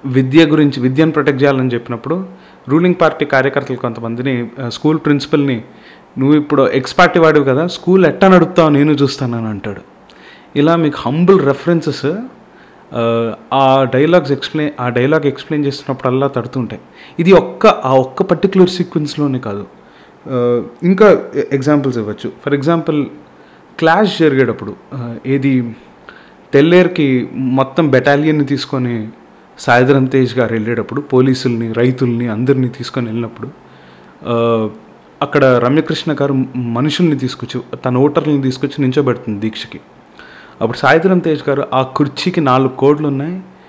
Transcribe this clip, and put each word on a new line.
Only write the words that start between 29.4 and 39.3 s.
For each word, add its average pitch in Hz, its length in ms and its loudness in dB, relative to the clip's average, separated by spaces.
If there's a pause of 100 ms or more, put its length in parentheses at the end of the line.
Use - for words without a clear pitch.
సాయిధరం 131 460 4
తేజ్ 127 320 0
గారు 113 160 0
వెళ్ళేటప్పుడు 113 480 -4
పోలీసుల్ని, 127 680 0
రైతుల్ని, 120 560 -2
అందరినీ 127 400 0
తీసుకొని 120 400 -8
వెళ్ళినప్పుడు, 113 420 -8 (760)
ఆ, 117 460 0 (540)
అక్కడ 143 220 2
రమ్యకృష్ణ 139 760 2
గారు 143 120 0 (220)
మనుషుల్ని 131 640 -2
తీసుకొచ్చి, - 640 -8
తన 123 120 0
ఓటర్లను 147 440 2
తీసుకొచ్చి 131 400 -4
నించోబెడుతుంది 127 580 -2